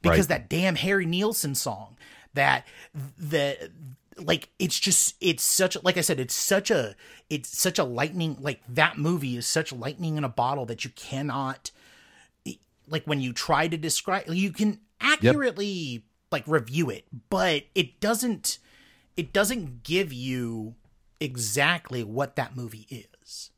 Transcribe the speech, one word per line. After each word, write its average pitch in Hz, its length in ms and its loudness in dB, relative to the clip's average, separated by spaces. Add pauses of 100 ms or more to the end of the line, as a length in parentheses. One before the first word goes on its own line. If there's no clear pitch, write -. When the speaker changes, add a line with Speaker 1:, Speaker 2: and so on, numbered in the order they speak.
Speaker 1:
Because 165 200 6
Speaker 2:
Right. 165 100 2
Speaker 1:
that 127 180 -2
damn 175 260 2
Harry 185 320 2
Nilsson 175 480 0
song, 107 420 -6 (380)
that, 139 320 4 (500)
the, 147 540 -2 (460)
like, 165 320 -2 (100)
it's - 220 0
just, - 400 4
it's 175 240 2
such, 185 400 2
like 180 120 4
I 180 40 0
said, 156 180 2
it's 127 160 -4
such - 380 2
a, 117 240 0 (340)
it's 147 260 -6
such - 220 0
a 175 60 4
lightning, 156 560 -2
like, 139 280 -4
that 139 300 2
movie 143 380 0
is 120 100 -6
such - 260 0
lightning 151 440 -4
in 151 80 -2
a 131 60 0
bottle 127 360 0
that 113 180 -8
you 127 60 -10
cannot, 135 800 -6 (1160)
like, 151 160 -4
when 147 160 0
you 127 120 -2
try 156 360 2
to 165 80 -2
describe, 165 520 -2
you 185 220 0
can 208 300 0 (220)
Speaker 2:
Yep. 294 220 4
Speaker 1:
accurately, 202 800 2 (260)
like, 147 160 -2
review 147 420 0
it, 95 160 -8 (240)
but 185 360 2 (100)
it 165 260 -2
doesn't, 220 580 -2 (600)
it 156 160 -6
doesn't 190 480 0
give 175 320 0
you 120 600 -4 (460)
exactly 131 840 0
what 117 340 -4
that 127 200 -4
movie 110 300 -10 (360)
is - 360 -16